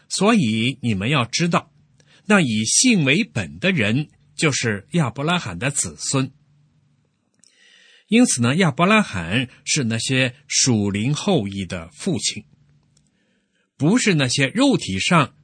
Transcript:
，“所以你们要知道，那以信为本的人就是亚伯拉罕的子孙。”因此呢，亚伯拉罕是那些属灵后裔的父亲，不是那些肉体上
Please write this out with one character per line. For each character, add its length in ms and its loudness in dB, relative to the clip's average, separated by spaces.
，“所 280 2
以 460 0
你 120 0
们 160 -2
要 160 0
知 240 -2
道， 240 -2
那 120 4
以 240 2
信 400 2
为 220 2
本 340 -8
的 120 0
人 380 0
就 160 0
是 400 -4
亚 180 0
伯 160 -8
拉 120 -2
罕 220 -8
的 120 -4
子 280 -6
孙。” 320 -4
因 180 4
此 160 -2
呢， 160 2
亚 140 4
伯 140 0
拉 160 4
罕 480 -4
是 200 -2
那 120 -2
些 380 -2
属 440 2
灵 220 -2
后 340 0
裔 180 -8
的 260 -10
父 280 -6
亲， 260 -8
不 220 2
是 180 2
那 120 0
些 220 0
肉 280 2
体 220 -6
上 340 2